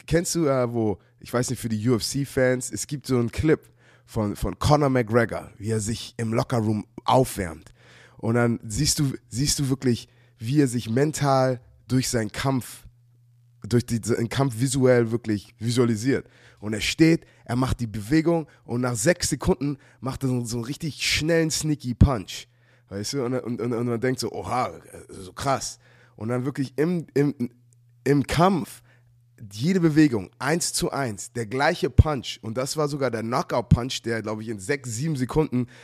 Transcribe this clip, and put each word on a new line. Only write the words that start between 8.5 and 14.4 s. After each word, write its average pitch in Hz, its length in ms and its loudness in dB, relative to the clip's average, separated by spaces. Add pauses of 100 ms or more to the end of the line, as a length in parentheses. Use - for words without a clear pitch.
siehst 131 340 -2
du, 135 120 2 (160)
siehst 139 320 -2
du 139 80 0
wirklich, 131 400 0 (300)
wie 135 240 2
er 135 80 4
sich 113 200 -4
mental 135 680 2 (300)
durch 127 180 2
seinen 110 240 -2
Kampf, - 540 -4 (840)
durch 117 180 2
die, 120 140 -4
den 104 300 -2
Kampf 131 300 0